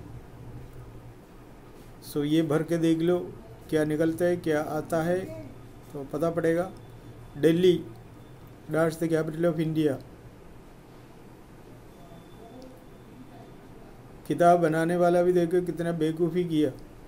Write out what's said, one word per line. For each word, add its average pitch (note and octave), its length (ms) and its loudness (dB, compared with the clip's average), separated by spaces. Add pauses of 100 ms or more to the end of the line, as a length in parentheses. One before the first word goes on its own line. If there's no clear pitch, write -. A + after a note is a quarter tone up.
(2250)
so D3 100 0
ये D3+ 180 4
भर D#3 220 2
के E3+ 140 0
देख D#3+ 220 4
लो F3 340 0 (360)
क्या D#3 160 4
निकलता D#3+ 400 2
है, F3 120 2
क्या D#3 240 0
आता D#3 420 -2
है, F3+ 160 0 (720)
तो C#3+ 100 -10 (100)
पता D#3 160 0
पड़ेगा। E3 420 0 (680)
दिल्ली E3 460 6 (880)
that's D#3+ 320 2
the E3 60 0
capital D#3+ 440 2
of D#3+ 60 -2
India। D#3 340 2 (4000)
किताब E3+ 320 6
बनाने E3 360 2
वाला F3 280 6
भी F3+ 100 6
देखो F3 320 2
कितना E3+ 260 -2
बेवकूफ़ी E3 520 0
किया, D3+ 280 2 (360)